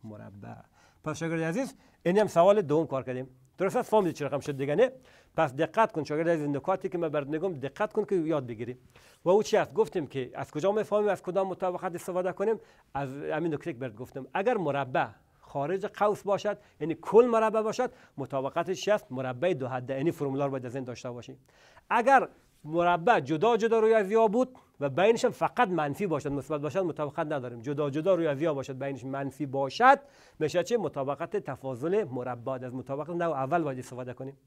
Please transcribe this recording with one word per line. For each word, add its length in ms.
مربع. 520
پس 140
شاگرد 240
عزیز، 320
این 160
هم 80
سوال 360
دوم 240
کار 160
کردیم. 260
درست 180
است؟ 140
فهمیدید 240
چه 100
رقم 160
شد 160
دیگه، 180
نه؟ 180
پس 180
دقت 380
کن 120
شاگرد 240
عزیز، 200
نکاتی 400
که 100
من 100
برات 180
میگم 260
دقت 400
کن 120
که 120
یاد 300
بگیری. 320
و 40
او 140
چی 140
است؟ 180
گفتیم 320
که 280
از 160
کجا 220
میفهمیم 360
از 140
کدام 260
مطابقت 460
استفاده 380
کنیم؟ 280
از 220
همین 380
نکته 180
که 60
برات 180
گفتم. 380
اگر 220
مربع 500
خارج 460
قوس 360
باشد، 360
یعنی 140
کل 320
مربع 360
باشد، 300
مطابقتش 680
چی 80
است؟ 200
مربع 440
دو 140
حده. 280
یعنی 140
فرمولا 340
رو 60
باید 160
از 80
این 100
داشته 260
باشی. 260
اگر 380
مربع 560
جدا 360
جدا 240
روی 140
از 160
یا 180
بود 280
و 80
بینش 360
هم 60
فقط 380
منفی 380
باشد، 260
مثبت 280
باشد، 200
مطابقت 520
نداریم. 280
جدا 300
جدا 240
روی 120
از 160
یا 120
باشد، 240
بینش 260
منفی 420
باشد، 520
می‌شه 260
چه؟ 120
مطابقت 600
تفاضل 680
مربع. 480
از 220
مطابقت 360
نوع 260
اول 260
باید 160
استفاده 360
کنیم. 220